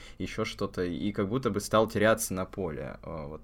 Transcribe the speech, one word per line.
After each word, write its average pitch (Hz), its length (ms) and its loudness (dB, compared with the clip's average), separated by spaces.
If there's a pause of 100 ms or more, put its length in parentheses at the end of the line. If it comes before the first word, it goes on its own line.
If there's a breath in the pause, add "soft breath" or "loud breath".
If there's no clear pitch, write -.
(180 loud breath)
еще 92 260 -4
что-то, 95 400 -4
и 87 260 -2
как 101 200 0
будто 127 200 0
бы 101 100 0
стал 107 280 4
теряться 110 460 4
на 92 100 -2
поле. 78 580 -6
Э, 78 260 -8
вот 78 160 -10